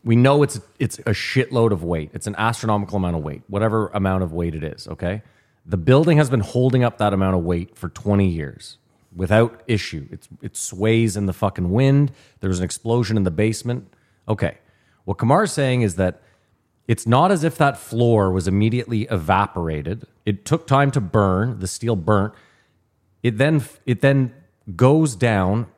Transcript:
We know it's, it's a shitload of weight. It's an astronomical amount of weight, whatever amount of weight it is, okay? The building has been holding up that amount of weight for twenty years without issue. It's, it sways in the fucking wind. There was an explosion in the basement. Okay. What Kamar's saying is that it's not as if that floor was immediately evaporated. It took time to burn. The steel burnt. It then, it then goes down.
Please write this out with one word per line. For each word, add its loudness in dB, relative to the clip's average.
We 2
know 6
it's, -2
it's -4
a -2
shitload 0
of -2
weight. -4
It's -10
an -8
astronomical -2
amount -2
of -6
weight, -10
whatever -2
amount 0
of -4
weight -4
it -8
is, -12
okay? -6
The -4
building 4
has 2
been 0
holding 0
up -2
that 2
amount 0
of -2
weight -4
for -10
twenty 0
years -8
without 0
issue. -4
It's, -18
it -14
sways 0
in -2
the -2
fucking -2
wind. 2
There -4
was -2
an -2
explosion -2
in 2
the 0
basement. -4
Okay. -2
What -4
Kamar's 2
saying 0
is -2
that -2
it's -2
not 4
as 0
if -2
that 2
floor 2
was -2
immediately 0
evaporated. -2
It -4
took -4
time 2
to -2
burn. 0
The -6
steel -4
burnt. 0
It 0
then, 2
it -2
then 2
goes 4
down. 0